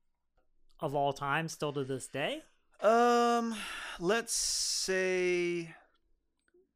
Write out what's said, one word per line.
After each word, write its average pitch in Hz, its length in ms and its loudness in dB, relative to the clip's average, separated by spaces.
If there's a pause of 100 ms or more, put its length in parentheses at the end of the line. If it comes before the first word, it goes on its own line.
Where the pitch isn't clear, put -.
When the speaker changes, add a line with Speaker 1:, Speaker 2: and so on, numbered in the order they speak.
(800)
Speaker 1:
Of 147 160 -4
all 143 180 2
time, 147 340 -2
still 151 260 -4
to 139 100 -2
this 127 240 -6
day? 196 340 -4 (400)
Speaker 2:
Um, 233 760 4 (440)
let's 214 340 0
say 180 1400 0 (1000)